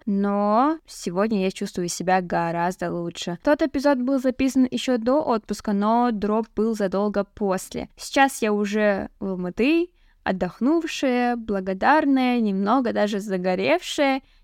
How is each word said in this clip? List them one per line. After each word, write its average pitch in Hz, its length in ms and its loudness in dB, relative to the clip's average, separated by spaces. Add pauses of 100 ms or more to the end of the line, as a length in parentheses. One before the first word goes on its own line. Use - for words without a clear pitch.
но 208 800 0
сегодня 196 600 -2
я 190 60 2
чувствую 190 360 -6
себя 185 320 0
гораздо 170 760 -2
лучше. 170 480 -6
Тот 294 200 2
эпизод 277 380 0
был 262 200 0
записан 262 500 2
ещё 247 280 -2
до 247 240 2
отпуска, 220 500 -2
но 220 400 2
дроп 214 360 -2 (100)
был 220 180 0
задолго 202 480 0
после. - 720 -4
Сейчас - 460 0
я 214 100 2
уже 208 600 0 (100)
в 202 60 -6
Алматы, 214 600 0 (380)
отдохнувшая, 247 1120 0
благодарная, 240 1040 2
немного 214 500 2
даже 208 300 0
загоревшая 220 1000 0 (200)